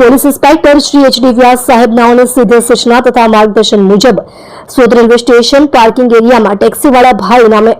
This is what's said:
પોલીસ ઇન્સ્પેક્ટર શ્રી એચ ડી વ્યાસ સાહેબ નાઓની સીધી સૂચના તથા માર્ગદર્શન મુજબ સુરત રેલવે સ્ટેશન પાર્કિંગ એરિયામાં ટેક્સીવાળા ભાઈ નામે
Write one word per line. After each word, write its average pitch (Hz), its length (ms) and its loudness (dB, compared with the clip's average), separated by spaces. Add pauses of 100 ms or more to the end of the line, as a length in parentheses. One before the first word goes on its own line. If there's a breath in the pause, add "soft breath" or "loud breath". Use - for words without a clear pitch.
પોલીસ 262 300 2
ઇન્સ્પેક્ટર 294 580 0
શ્રી 277 200 0
એચ - 120 -4
ડી 254 200 0
વ્યાસ 247 300 0
સાહેબ 233 300 0
નાઓની 240 340 2
સીધી 233 340 0
સૂચના 240 400 0
તથા 233 180 0 (100)
માર્ગદર્શન 214 520 0
મુજબ 208 340 0 (520 loud breath)
સુરત 247 260 2
રેલવે 233 240 2
સ્ટેશન 269 540 0
પાર્કિંગ 233 420 0
એરિયામાં 226 420 0
ટેક્સીવાળા 247 640 0
ભાઈ 233 320 2
નામે 220 240 0